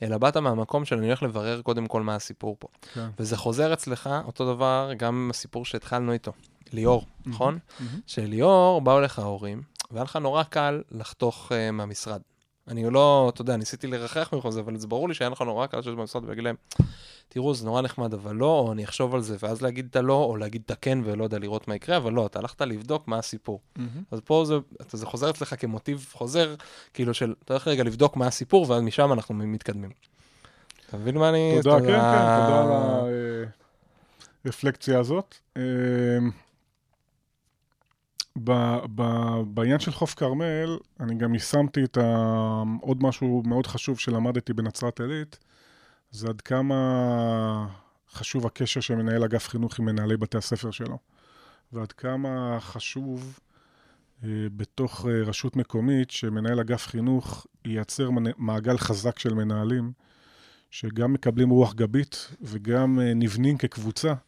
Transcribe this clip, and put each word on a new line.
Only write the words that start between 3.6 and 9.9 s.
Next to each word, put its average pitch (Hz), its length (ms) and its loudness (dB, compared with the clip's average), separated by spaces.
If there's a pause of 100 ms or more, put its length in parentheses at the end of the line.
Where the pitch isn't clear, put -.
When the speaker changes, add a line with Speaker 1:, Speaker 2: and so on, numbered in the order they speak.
Speaker 1:
אצלך, 135 380 -4 (160)
אותו 127 280 -2
דבר, 131 420 0
גם 117 180 -2
עם 123 160 -2
הסיפור - 340 -8
שהתחלנו 120 480 -4
איתו, 117 200 -4 (400)
ליאור, 113 340 2 (180)
Speaker 2:
מהמם, 123 100 -8
Speaker 1:
נכון? 131 240 0 (220)
Speaker 2:
מהמם. 127 260 -8
Speaker 1:
שליאור, 165 720 4
באו 131 180 6
אליך 139 200 0
ההורים, 101 440 -6 (280)